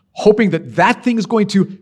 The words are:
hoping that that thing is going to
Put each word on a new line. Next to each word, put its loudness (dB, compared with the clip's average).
hoping 2
that -8
that 0
thing -2
is -4
going 0
to -2